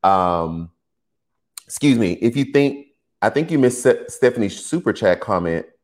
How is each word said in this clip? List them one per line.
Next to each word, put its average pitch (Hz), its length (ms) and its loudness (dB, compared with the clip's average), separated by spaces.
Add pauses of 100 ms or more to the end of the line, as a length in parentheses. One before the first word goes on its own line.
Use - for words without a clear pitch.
Um, 85 680 0 (960)
excuse 139 320 2
me. 95 140 2
If 117 260 0
you 135 80 0
think, 143 400 0 (340)
I 107 80 2
think 156 220 -2
you 156 80 0
missed 127 240 2
Se-, 123 260 2
Stephanie's 117 560 -2
super 117 300 -2
chat 92 260 0
comment. 85 460 -4 (180)